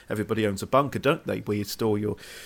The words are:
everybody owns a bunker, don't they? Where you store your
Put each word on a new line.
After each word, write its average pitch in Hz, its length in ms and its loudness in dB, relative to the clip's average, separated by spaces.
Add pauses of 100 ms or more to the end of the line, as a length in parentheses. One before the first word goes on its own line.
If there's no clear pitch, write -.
everybody 107 380 0
owns 98 160 0
a - 40 -8
bunker, 131 300 4
don't 139 300 0
they? 95 140 -2
Where 104 160 -2
you 104 60 0
store 107 360 0
your 104 160 -2 (300)